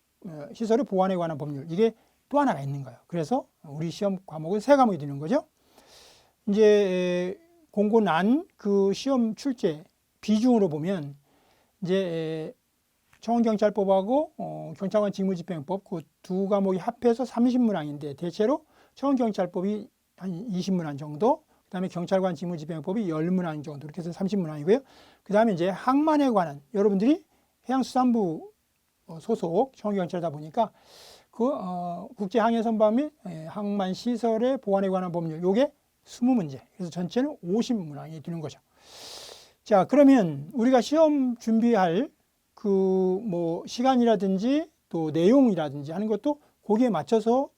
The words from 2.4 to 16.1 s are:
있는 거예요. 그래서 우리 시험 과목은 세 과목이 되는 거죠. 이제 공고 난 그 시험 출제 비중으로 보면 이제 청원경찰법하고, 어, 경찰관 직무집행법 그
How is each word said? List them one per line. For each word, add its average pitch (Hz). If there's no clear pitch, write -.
있는 139
거예요. 123
그래서 175
우리 156
시험 196
과목은 160
세 285
과목이 220
되는 139
거죠. 170
이제 190
공고 214
난 202
그 196
시험 233
출제 185
비중으로 214
보면 151
이제 165
청원경찰법하고, 214
어, 156
경찰관 202
직무집행법 185
그 165